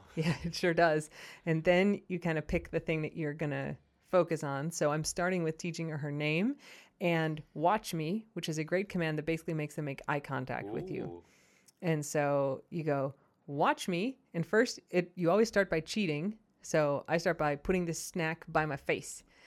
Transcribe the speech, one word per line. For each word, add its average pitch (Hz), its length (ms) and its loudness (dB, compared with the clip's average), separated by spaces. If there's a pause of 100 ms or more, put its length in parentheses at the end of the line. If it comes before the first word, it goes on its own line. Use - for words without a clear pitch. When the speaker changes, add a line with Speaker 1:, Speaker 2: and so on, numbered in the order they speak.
Speaker 1:
<laughs> - 80 -14
Yeah, 160 280 0
it 165 120 -6
sure 175 180 2
does. 160 360 2 (360)
And 160 200 0
then 190 420 6
you 180 120 -4
kinda 160 220 -2
pick 165 300 -2
the 165 80 0
thing 160 220 -2
that - 140 -6
you're 151 180 -4
gonna 147 440 -4 (320)
focus 170 340 4
on. 143 280 -2
So 151 200 2
I'm 156 120 0
starting 180 400 0
with 160 140 -2
teaching 165 320 -6
her 151 80 -4
her 143 160 -4
name 156 420 2 (460)
and 160 420 0 (100)
watch 175 400 0
me, 170 400 -2
which 170 140 -8
is 156 100 -2
a 156 60 -2
great 185 240 0
command 160 300 0
that 151 80 -4
basically 165 280 -2
makes 151 220 -4
them 156 100 -6
make 139 220 -6
eye 147 140 0
contact 131 480 -6
with 131 200 -6
you. 127 140 -6
Speaker 2:
Ooh. 87 200 -12 (580)
Speaker 1:
And 160 240 0
so 143 640 0
you 165 140 -4
go, 139 300 0 (340)
"Watch 175 420 0
me." 190 280 -2 (160)
And 165 120 -2
first, 226 340 2 (100)
it, 180 260 0
you 170 140 2
always 220 200 6
start 196 200 2
by 160 120 0
cheating. 190 560 -2 (240)
So 147 480 2
I 165 80 2
start 165 200 0
by 147 200 2
putting 180 280 2
the 165 80 -4
snack 160 540 -4
by 160 180 2
my 143 120 -4
face. - 460 -4 (240)